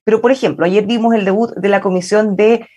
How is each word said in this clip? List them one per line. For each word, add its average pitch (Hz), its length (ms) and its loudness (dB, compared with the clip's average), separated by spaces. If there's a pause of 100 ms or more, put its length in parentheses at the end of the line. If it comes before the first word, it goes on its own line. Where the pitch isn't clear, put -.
Pero, 220 160 0
por 240 100 2
ejemplo, 165 340 -2
ayer 196 220 0
vimos 226 280 0
el 208 100 0
debut 208 300 -2
de 190 140 -2
la 196 120 2
Comisión 196 560 0
de 220 400 2